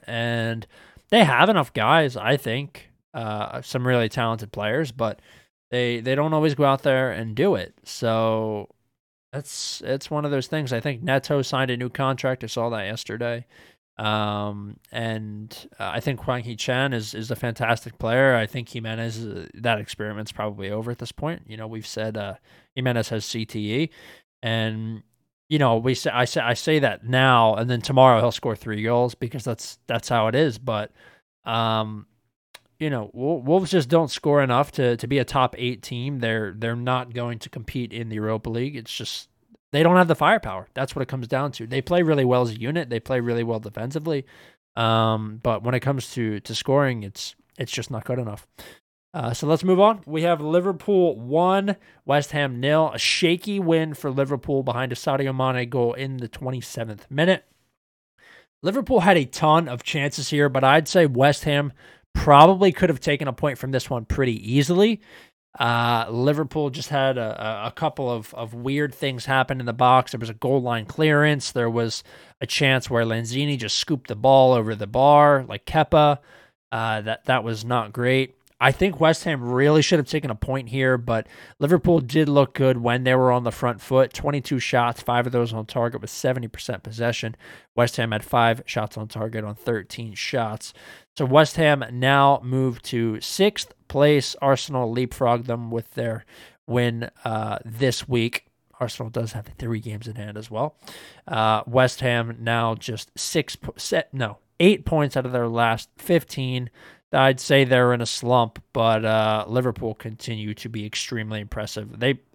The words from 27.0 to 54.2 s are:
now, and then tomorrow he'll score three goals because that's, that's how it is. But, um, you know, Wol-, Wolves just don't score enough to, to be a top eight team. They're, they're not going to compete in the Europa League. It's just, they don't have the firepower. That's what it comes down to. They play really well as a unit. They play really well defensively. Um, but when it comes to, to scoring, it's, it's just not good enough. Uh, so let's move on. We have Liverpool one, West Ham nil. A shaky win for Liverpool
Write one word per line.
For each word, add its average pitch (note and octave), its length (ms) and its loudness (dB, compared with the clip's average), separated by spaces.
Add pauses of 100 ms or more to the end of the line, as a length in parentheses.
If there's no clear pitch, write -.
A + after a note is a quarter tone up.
now, A#2+ 500 6
and A2+ 120 0
then A#2+ 140 -2
tomorrow C3 380 8
he'll A#2 120 4
score A2 240 -4
three G#2+ 260 -6
goals A#2+ 320 0
because B2 300 -8
that's, - 420 -8
that's A#2 220 -4
how A2+ 200 2
it A2 60 0
is. C#3 220 2
But, A2 360 -6 (520)
um, A2 640 -2 (720)
you D#3 100 -4
know, A#2+ 240 -6
Wol-, C#3 300 -4
Wolves D#3+ 280 2
just D3 200 2
don't E3 200 4
score C#3+ 300 2
enough C3 320 2
to, B2 240 0
to A#2 100 -8
be C#3 120 0
a B2+ 80 0
top B2+ 320 0
eight B2 240 -6
team. C3 380 -8
They're, A2 360 -2
they're A2+ 180 -4
not B2 380 -4
going A#2+ 280 -8
to - 100 -18
compete A#2+ 420 -10
in A2+ 160 -8
the A2 60 -8
Europa G#2+ 340 -4
League. B2 280 -4
It's A2+ 200 -12
just, - 300 -10 (460)
they D3 120 4
don't F3 100 6
have F3+ 140 6
the D#3 80 0
firepower. D3 580 0
That's C3 220 -6
what C#3 60 -2
it B2 60 -6
comes B2+ 200 -8
down C3+ 240 -2
to. A2+ 140 -14
They C3 140 -4
play F3 220 2
really D3+ 220 4
well B2 180 4
as A#2+ 80 -2
a A2 100 -10
unit. C#3+ 300 -4
They A#2 80 -2
play B2+ 220 -2
really A#2 240 -2
well A2+ 160 -4
defensively. C#3 640 -6 (480)
Um, A2 680 0
but G#2+ 180 -2
when B2 140 -2
it A#2 40 -2
comes B2 340 -4
to, A2 260 -4
to - 160 -10
scoring, C3 480 0
it's, - 320 -14 (200)
it's C3 140 -8
just - 180 -8
not A2 160 -8
good B2+ 140 -4
enough. A2 300 -10 (640)
Uh, A#2+ 180 -4
so C3+ 140 -6
let's D3+ 160 2
move F#3 160 4
on. G#3 280 4
We D#3 160 -4
have E3+ 180 2
Liverpool F3 800 0
one, F#3 560 0 (280)
West C#3+ 280 0
Ham C#3 260 -2
nil. D3+ 340 2
A A#2 60 -8
shaky F3+ 640 0
win D#3+ 340 2
for C#3+ 160 -6
Liverpool C3+ 540 -2